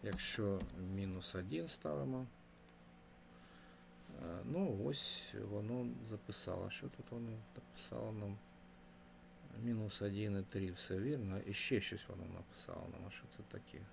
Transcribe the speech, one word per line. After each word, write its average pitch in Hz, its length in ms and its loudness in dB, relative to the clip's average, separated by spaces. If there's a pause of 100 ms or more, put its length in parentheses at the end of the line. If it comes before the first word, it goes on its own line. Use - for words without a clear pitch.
Якщо 98 560 4 (360)
мінус 95 400 2
один 135 320 2
ставимо, 139 580 2 (2000)
е, 85 220 0
ну 143 400 4
ось - 480 0 (160)
воно 110 380 2 (220)
записало. 95 600 0
Що - 180 -4
тут - 240 -6
воно 117 200 0 (240)
написало - 560 -4
нам? 104 260 0 (1300)
Мінус 110 380 4
один 101 380 4
і 95 40 2
три, 95 280 2
все 95 280 0
вірно. 104 400 4
І 98 140 -2
ще 104 280 6
щось - 260 -2
воно 90 260 -4
написало 87 580 -6
нам. 85 160 -6
А 92 40 -6
що - 120 -10 (140)
це - 100 -8
таке? - 340 -8 (120)